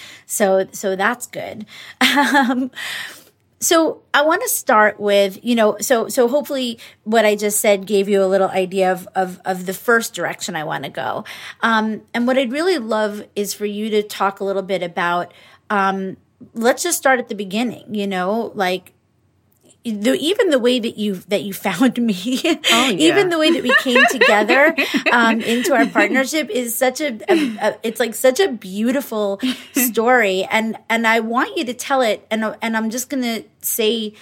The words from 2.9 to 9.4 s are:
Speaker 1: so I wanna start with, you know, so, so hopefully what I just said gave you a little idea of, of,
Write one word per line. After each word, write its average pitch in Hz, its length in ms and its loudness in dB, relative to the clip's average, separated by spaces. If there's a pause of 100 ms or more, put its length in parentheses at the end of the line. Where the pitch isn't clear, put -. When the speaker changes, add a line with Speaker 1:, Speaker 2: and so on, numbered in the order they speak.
Speaker 1:
so 330 400 2 (100)
I 285 120 4
wanna 349 240 2
start 214 520 2
with, 202 460 2
you 240 80 0
know, 214 260 2
so, 226 300 0
so 240 180 2
hopefully 254 520 -2 (240)
what 214 220 2
I 208 100 4
just 208 240 -2
said 202 260 2
gave 196 240 0
you 196 140 4
a - 20 4
little 190 240 2
idea 185 420 0
of, 185 220 -6
of, 185 320 -4